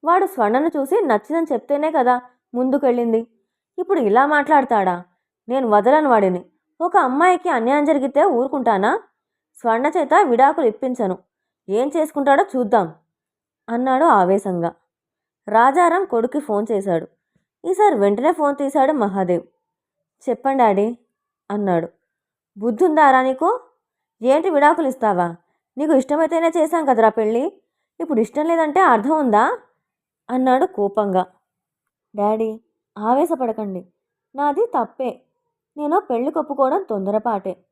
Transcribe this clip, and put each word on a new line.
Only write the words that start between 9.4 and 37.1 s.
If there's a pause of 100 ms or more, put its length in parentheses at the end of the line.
స్వర్ణ
చేత (100)
విడాకులు
ఇప్పించను, (520)
ఏం
చేసుకుంటాడో
చూద్దాం (800)
అన్నాడు
ఆవేశంగా. (760)
రాజారాం
కొడుక్కి
ఫోన్
చేశాడు. (580)
ఈసారి
వెంటనే
ఫోన్
తీశాడు
మహాదేవ్. (760)
"చెప్పండి
డాడీ" (640)
అన్నాడు. (680)
"బుద్ధుందారా
నీకు? (720)
ఏంటి
విడాకులు
ఇస్తావా? (500)
నీకు
ఇష్టమైతేనే
చేశాం
కదరా
పెళ్ళి, (560)
ఇప్పుడు
ఇష్టం
లేదంటే
అర్థం
ఉందా?" (840)
అన్నాడు
కోపంగా. (920)
"డాడీ, (460)
ఆవేశపడకండి, (520)
నాది
తప్పే, (640)
నేను
పెళ్లి
కొప్పుకోవడం
తొందరపాటే. (180)